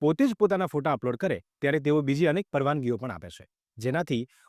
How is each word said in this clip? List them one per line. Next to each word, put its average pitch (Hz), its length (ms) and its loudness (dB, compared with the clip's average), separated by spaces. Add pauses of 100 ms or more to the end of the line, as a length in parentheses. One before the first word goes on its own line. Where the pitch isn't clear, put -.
પોતે 165 260 2
જ 240 80 0
પોતાના 190 320 2
ફોટા 147 260 -2
અપલોડ 123 240 -2
કરે, 123 240 -4 (200)
ત્યારે 143 200 0
તેઓ 147 220 2
બીજી 139 240 0
અનેક 165 260 0
પરવાનગીઓ 135 440 0
પણ 120 140 -8
આપે 90 180 -12
છે, - 180 -20 (320)
જેનાથી 127 480 -2 (220)